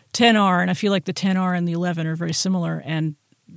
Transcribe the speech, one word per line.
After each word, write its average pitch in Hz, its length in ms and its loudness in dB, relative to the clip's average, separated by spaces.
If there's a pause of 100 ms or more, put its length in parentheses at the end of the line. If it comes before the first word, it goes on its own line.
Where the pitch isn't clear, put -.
(140)
ten 233 240 4
R, 185 240 4
and 180 100 0
I 170 40 0
feel 202 180 0
like 190 120 -2
the 180 80 -6
ten 190 220 0
R 185 180 0
and 175 140 0
the 170 60 -2
eleven 170 340 -2
are 160 80 -2
very 165 180 -4
similar 165 520 -2
and 156 300 -2 (420)